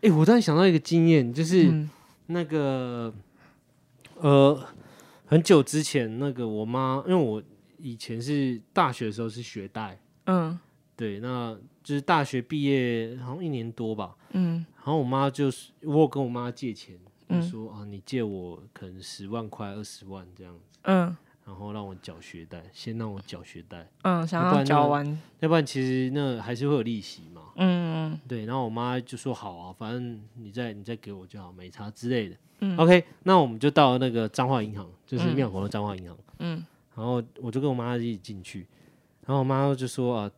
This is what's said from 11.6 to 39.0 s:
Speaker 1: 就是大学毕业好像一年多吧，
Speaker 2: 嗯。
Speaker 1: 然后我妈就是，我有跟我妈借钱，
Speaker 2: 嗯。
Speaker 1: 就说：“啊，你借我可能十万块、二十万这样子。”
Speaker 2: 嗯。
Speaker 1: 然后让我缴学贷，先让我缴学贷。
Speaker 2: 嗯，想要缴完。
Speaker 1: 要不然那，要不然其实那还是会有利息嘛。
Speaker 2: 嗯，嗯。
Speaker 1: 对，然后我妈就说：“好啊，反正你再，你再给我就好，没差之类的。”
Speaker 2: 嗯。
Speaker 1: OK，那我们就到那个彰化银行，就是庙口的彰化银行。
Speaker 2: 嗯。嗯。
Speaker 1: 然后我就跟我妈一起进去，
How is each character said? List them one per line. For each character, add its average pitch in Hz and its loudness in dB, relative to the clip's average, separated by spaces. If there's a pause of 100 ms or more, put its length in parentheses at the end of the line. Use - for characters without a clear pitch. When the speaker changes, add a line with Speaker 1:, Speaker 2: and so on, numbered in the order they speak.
Speaker 1:
就 147 -6
是 143 0
大 151 2
学 131 -4
毕 147 -4
业 123 0
好 127 -10
像 185 -10
一 165 -6
年 117 -6
多 110 -6
吧， 101 -8 (160)
Speaker 2:
嗯。 170 -2 (120)
Speaker 1:
然 - -14
后 151 0
我 143 0
妈 135 0
就 135 -2
是， - -12 (100)
我 151 0
有 151 6
跟 139 -4
我 123 -4
妈 120 -6
借 120 -8
钱， 92 -18 (320)
Speaker 2:
嗯。 175 0
Speaker 1:
就 170 -2
说 110 -10
：“啊， 104 -14
你 101 -14
借 123 -2
我 90 -8 (100)
可 - -18
能 92 -16
十 98 -14
万 113 -8
块、 104 -12
二 104 -12
十 - -18
万 95 -16 (100)
这 95 -20
样 87 -20
子。” - -20
Speaker 2:
嗯。 180 2 (300)
Speaker 1:
然 101 -18
后 104 -12
让 104 -10
我 98 -14
缴 82 -18
学 82 -18
贷， 85 -18
先 113 -10
让 110 -8
我 98 -12
缴 87 -16
学 - -20
贷。 87 -18 (180)
Speaker 2:
嗯， 175 0
想 170 -2
要 147 4
缴 147 4
完。 143 0
Speaker 1:
要 147 -4
不 151 -4
然 156 -8 (180)
那， 160 -2
要 160 2
不 165 4
然 156 4
其 135 -4
实 127 0
那 135 -2
还 120 -6
是 123 -4
会 143 2
有 135 2
利 113 -4
息 - -18 (100)
嘛。 - -20 (160)
Speaker 2:
嗯， 170 0
嗯。 156 -10 (100)
Speaker 1:
对， 113 -6
然 120 -6
后 135 -2
我 113 -4
妈 120 -2
就 123 -8
说 127 -6
：“好 95 -14
啊， 90 -16
反 110 -10
正 120 -10 (140)
你 113 -18
再， 120 -6
你 104 -14
再 113 -10
给 104 -16
我 92 -16
就 101 -18
好， 90 -18
没 90 -20
差 104 -14
之 120 -10
类 117 -2
的。” 92 -16 (260)
Speaker 2:
嗯。 190 -2
Speaker 1:
OK， 170 8 (200)
那 190 6
我 156 6
们 113 -6
就 143 4
到 139 6
那 131 0
个 113 -2
彰 127 0
化 127 0
银 107 -8
行， 98 -12 (160)
就 127 -6
是 170 0
庙 135 0
口 95 -6
的 101 -4
彰 104 -4
化 104 -4
银 90 -14
行。 85 -18 (220)
Speaker 2:
嗯。 165 -6
嗯。 165 -14 (300)
Speaker 1:
然 113 -8
后 123 -2 (200)
我 120 -8
就 131 -2
跟 143 0
我 131 -2
妈 120 -4
一 117 -4
起 104 -8
进 95 -16
去， 90 -14 (600)